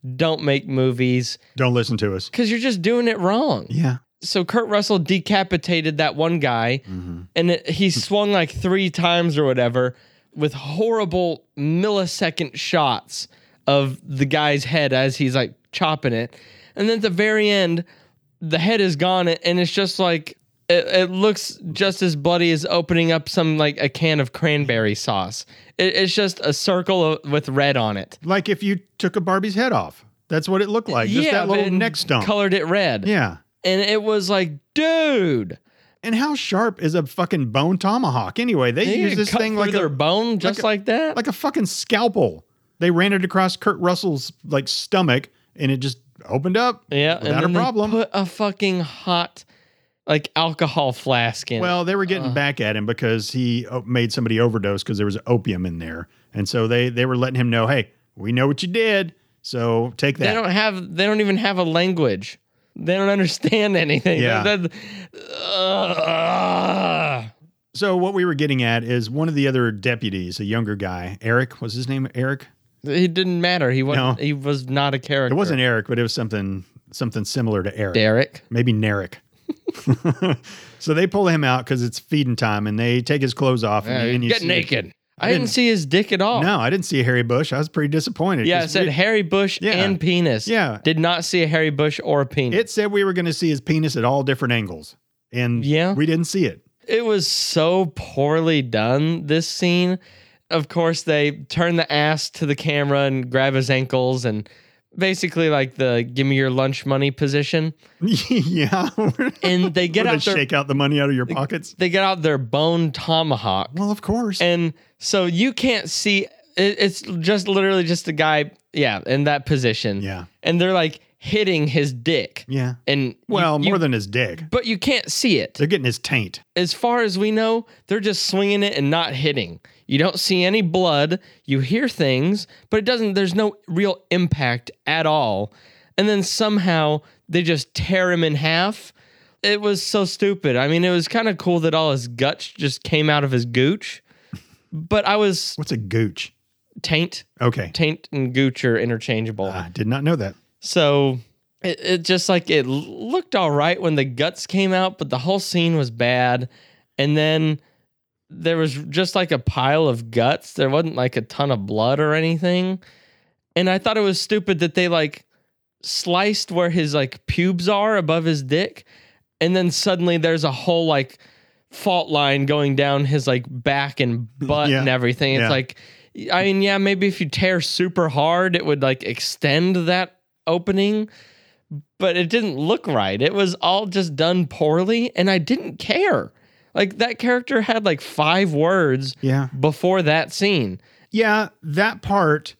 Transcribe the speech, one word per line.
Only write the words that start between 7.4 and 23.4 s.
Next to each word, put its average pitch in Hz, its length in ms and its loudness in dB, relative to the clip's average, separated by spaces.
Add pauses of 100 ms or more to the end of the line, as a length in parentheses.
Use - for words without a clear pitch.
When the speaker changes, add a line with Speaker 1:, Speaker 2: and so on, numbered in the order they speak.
Speaker 1:
it, - 180 -4
he 180 200 2
swung, 202 420 0
like, 170 180 0
three 190 400 0
times 170 480 0
or 151 60 2
whatever 127 520 0 (380)
with 147 200 -2
horrible 180 880 -2 (140)
millisecond 175 1000 -2
shots - 720 -2 (380)
of 139 380 2
the 139 200 -2
guy's 147 400 0
head 143 280 0
as 131 240 2
he's, 131 180 0
like, 135 200 0 (180)
chopping 156 400 0
it. 117 220 -4 (420)
And 202 120 0
then 226 100 2
at 202 40 -4
the 214 80 0
very 214 400 2
end, 175 340 2 (560)
the 160 180 -2
head 208 220 2
is 185 160 2
gone, 180 320 2
and 170 300 0
it's 175 140 0
just, 196 260 -2
like, 170 400 -2 (300)
it, 175 180 4
it 185 240 2
looks 190 480 0 (140)
just 190 280 -2
as 180 140 2
bloody 170 380 2
as 156 140 -2
opening 170 440 2
up 160 180 0
some, 160 300 2